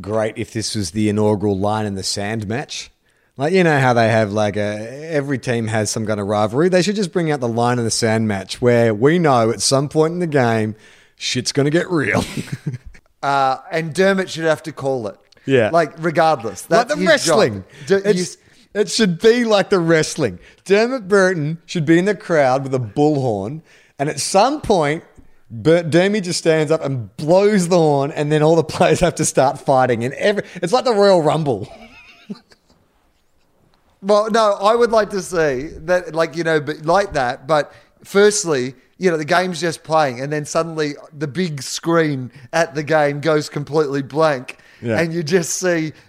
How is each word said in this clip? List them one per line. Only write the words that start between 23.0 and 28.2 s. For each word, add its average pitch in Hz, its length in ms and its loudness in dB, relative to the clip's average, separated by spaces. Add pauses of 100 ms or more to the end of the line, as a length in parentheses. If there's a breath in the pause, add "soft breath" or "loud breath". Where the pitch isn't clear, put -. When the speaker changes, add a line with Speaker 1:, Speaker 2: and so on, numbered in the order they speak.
Speaker 1:
and 143 100 -2
at 143 120 -6
some 254 400 2
point, 160 420 0 (480)
Bur-, 151 320 2
Dermy 180 400 2
just 170 160 -6
stands 156 320 2
up 156 140 2
and 127 320 -6
blows 185 500 2
the 180 120 2
horn, 147 340 2
and 147 180 -4